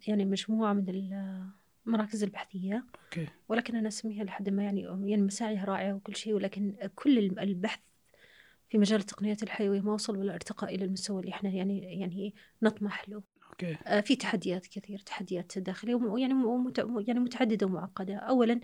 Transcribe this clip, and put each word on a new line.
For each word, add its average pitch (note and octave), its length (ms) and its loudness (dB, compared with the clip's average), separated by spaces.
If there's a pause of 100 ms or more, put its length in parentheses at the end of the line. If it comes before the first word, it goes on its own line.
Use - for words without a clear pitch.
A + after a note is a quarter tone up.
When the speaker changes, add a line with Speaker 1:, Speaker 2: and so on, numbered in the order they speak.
Speaker 1:
يعني، G3+ 180 4
مجموعة G#3 480 2
من F#3+ 400 0 (720)
المراكز G#3+ 360 2
البحثية. G3 640 -4 (200)
Speaker 2:
أوكي. E3 220 -6 (220)
Speaker 1:
ولكن A#3 280 0
أنا G#3+ 120 0
أسميها G#3+ 360 -6
لحد G3 240 -4
ما، G3 140 2
يعني، G3 200 0
يعني، G3 400 2
مساعيها G3 420 0
رائعة G3 300 -2
وكل G3 220 -8
شيء، A3 180 -2
ولكن G3 400 0 (200)
كل C4+ 240 6
الم-، G3 200 2
البحث G3 420 -2 (880)
في A3 80 4
مجال G#3 220 6
التقنيات G#3 420 -2
الحيوية G3+ 380 0
ما G#3 120 0
وصل G#3+ 240 -2
ولا G3 180 -2
ارتقى - 400 -6
إلى F#3+ 100 -2
المستوى F#3+ 360 -2
اللي F#3 120 -6
إحنا، G3 180 -2
يعني، F#3+ 500 -2
يعني، F#3+ 340 -6 (280)
نطمح G#3 460 0
له. G#3 140 -12 (280)
Speaker 2:
أوكي. E3 260 -6 (100)
Speaker 1:
آه، G3+ 140 4
في B3+ 160 4
تحديات F#3 500 -2
كثير، G3 320 -12
تحديات F3+ 600 -6
داخلية G3 360 -2
وم-، A#3 240 0
يعني، C4 160 2
ومت-، B3 760 2
يعني، A#3+ 120 4
متعددة A3+ 460 2
ومعقدة. F#3 480 -4
أولًا، A#3+ 500 4